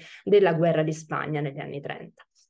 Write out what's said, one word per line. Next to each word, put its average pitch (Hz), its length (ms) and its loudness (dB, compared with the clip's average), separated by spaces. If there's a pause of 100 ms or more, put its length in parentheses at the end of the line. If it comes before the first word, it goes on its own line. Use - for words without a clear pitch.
(220)
della 196 300 6
guerra 160 300 2
di 156 100 -2
Spagna 147 480 -6
negli 143 200 -6
anni 139 200 -10
trenta. - 120 -10 (580)